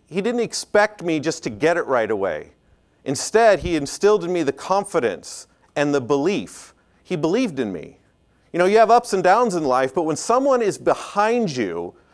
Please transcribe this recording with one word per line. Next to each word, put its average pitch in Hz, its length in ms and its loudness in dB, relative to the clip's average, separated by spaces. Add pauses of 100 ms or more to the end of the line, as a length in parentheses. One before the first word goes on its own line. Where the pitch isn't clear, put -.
he 180 160 -6
didn't 240 180 -2
expect 208 640 -2
me 160 180 -2
just 156 220 -4
to 156 80 -6
get 135 260 0
it 160 100 -2
right 113 240 0
away. 95 420 -4 (520)
Instead, 202 560 2
he 170 160 -2
instilled 175 480 0
in 170 80 -4
me 175 100 0
the 135 100 -2
confidence 170 920 -4 (300)
and 147 180 0
the 139 60 4
belief. 143 720 -2 (280)
He - 120 -6
believed 170 460 -2
in 104 140 -4
me." 78 240 -14 (560)
You 165 40 -4
know, 175 60 4
you 202 140 4
have 214 120 6
ups 240 220 4
and 190 100 0
downs 202 320 4
in 160 100 -2
life, 131 300 0
but 143 100 0
when 156 120 -2
someone 254 460 0
is 190 160 -2
behind 208 760 -2
you, 87 380 -4 (220)